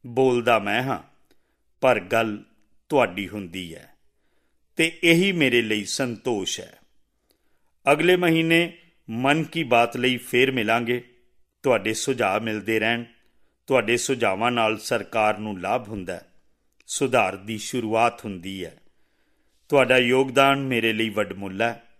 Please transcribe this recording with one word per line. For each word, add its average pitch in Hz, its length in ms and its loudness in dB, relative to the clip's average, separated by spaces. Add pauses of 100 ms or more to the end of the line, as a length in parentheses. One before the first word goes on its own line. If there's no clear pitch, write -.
ਬੋਲਦਾ 120 520 2
ਮੈਂ 104 240 -2
ਹਾਂ, 127 200 -6 (760)
ਪਰ 123 200 4
ਗੱਲ 110 440 -2 (440)
ਤੁਹਾਡੀ 101 400 0
ਹੁੰਦੀ 90 460 -12
ਹੈ - 200 -20 (800)
ਤੇ 165 260 0
ਇਹੀ 175 300 4
ਮੇਰੇ 127 300 4
ਲਈ 107 220 -2
ਸੰਤੋਸ਼ 117 760 -6
ਹੈ। - 180 -20 (1120)
ਅਗਲੇ 170 240 4
ਮਹੀਨੇ 165 600 2 (320)
ਮਨ 135 320 0
ਕੀ 165 200 -6
ਬਾਤ 120 340 2
ਲਈ 123 200 0
ਫੇਰ 127 360 2
ਮਿਲਾਂਗੇ। 120 520 -2 (580)
ਤੁਹਾਡੇ 110 320 0
ਸੁਝਾਅ 110 440 -2
ਮਿਲਦੇ 110 420 -2
ਰਹਿਣ। 117 240 -2 (640)
ਤੁਹਾਡੇ 120 300 0
ਸੁਝਾਵਾਂ 113 540 -2
ਨਾਲ 113 280 0
ਸਰਕਾਰ 107 600 -2
ਨੂੰ 104 220 -10
ਲਾਭ 107 280 -6
ਹੁੰਦਾ 95 260 -10
ਹੈ, - 180 -18 (540)
ਸੁਧਾਰ 117 500 0
ਦੀ 104 220 -10
ਸ਼ੁਰੂਆਤ 113 680 -2
ਹੁੰਦੀ 92 400 -10
ਹੈ। 78 140 -16 (880)
ਤੁਹਾਡਾ 127 300 4
ਯੋਗਦਾਨ 135 640 4
ਮੇਰੇ 117 320 0
ਲਈ 110 160 -2
ਵੱਡਮੁੱਲਾ 98 600 -4
ਹੈ। 110 140 -8 (180)